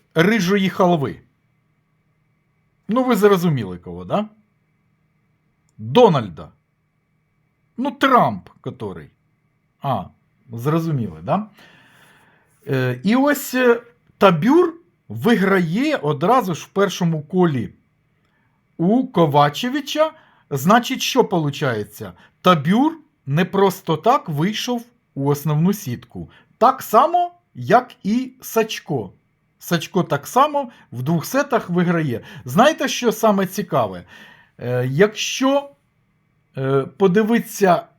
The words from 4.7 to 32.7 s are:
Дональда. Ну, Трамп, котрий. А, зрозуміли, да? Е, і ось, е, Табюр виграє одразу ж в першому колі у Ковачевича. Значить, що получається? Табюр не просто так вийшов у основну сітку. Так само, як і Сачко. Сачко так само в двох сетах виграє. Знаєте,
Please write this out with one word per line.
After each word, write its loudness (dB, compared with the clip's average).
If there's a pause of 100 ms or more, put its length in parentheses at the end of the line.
Дональда. 2 (1300)
Ну, -4
Трамп, 0 (120)
котрий. -12 (720)
А, -4 (500)
зрозуміли, -4
да? -4 (1200)
Е, -2
і 2
ось, 0
е, 4 (360)
Табюр 4 (340)
виграє 0
одразу 0
ж -14
в -20
першому -2
колі -2 (1040)
у 0
Ковачевича. 0 (380)
Значить, 0
що 0
получається? -4 (280)
Табюр 2 (280)
не 0
просто 0
так 0
вийшов -4 (300)
у -4
основну 0
сітку. -12 (280)
Так 2
само, 2 (240)
як 2
і -2
Сачко. -4 (460)
Сачко -4
так -4
само 0 (200)
в -10
двох -2
сетах -2
виграє. 0 (240)
Знаєте, 2